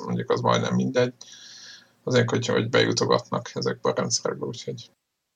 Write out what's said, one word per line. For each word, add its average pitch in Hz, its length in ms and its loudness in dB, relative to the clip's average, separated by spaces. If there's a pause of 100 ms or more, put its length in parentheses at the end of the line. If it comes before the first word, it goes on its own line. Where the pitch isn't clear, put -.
mondjuk 120 240 -4
az 120 100 2
majdnem 120 340 2
mindegy. 127 380 2 (920)
Azért, 120 260 2
hogyha, 117 220 0
hogy 117 160 0
bejutogatnak 117 840 2
ezekbe - 360 -2
a - 40 -2
rendszerekbe, 135 520 -2
úgyhogy 131 440 -10 (460)